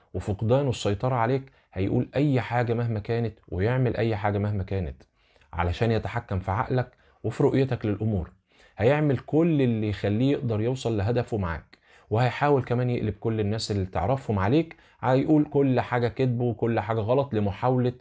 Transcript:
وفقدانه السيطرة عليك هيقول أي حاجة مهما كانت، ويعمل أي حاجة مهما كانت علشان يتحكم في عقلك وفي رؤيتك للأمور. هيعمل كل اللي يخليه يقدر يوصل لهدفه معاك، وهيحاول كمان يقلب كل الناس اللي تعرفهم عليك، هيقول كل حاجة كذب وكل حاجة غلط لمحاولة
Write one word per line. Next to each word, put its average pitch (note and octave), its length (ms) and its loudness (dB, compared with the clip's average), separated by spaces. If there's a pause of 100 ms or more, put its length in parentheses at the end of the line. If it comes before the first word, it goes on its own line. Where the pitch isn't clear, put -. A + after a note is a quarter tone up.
(140)
وفقدانه A2 560 0
السيطرة A2+ 440 -2
عليك C3 380 -2 (200)
هيقول G#2 440 -2
أي C#3 240 2
حاجة A#2 340 -2
مهما A#2 260 -2
كانت، A#2 380 -4 (100)
ويعمل A#2 480 0
أي A2+ 200 0
حاجة G#2 220 0
مهما G#2 240 -2
كانت F#2 400 -4 (500)
علشان F2 380 0
يتحكم G#2 480 -4
في F#2 120 -4
عقلك B2 400 -2 (340)
وفي A#2+ 180 -2
رؤيتك C3 440 2
للأمور. G#2 440 -2 (480)
هيعمل C#3+ 400 2
كل D#3 440 2
اللي A2+ 260 2
يخليه G#2+ 440 0
يقدر A#2+ 280 -2
يوصل A#2 360 -2
لهدفه A2 400 0
معاك، E2 420 -6 (320)
وهيحاول B2+ 540 2
كمان B2 260 -2
يقلب A2+ 240 -2
كل A2+ 260 -4
الناس G#2+ 300 -2
اللي G2 160 0
تعرفهم G#2+ 520 -2
عليك، C3 380 0 (240)
هيقول C#3 440 4
كل C#3 360 2
حاجة A#2+ 280 0
كذب B2 320 0
وكل A#2 400 0
حاجة A2 200 -2
غلط B2+ 340 0
لمحاولة B2 680 0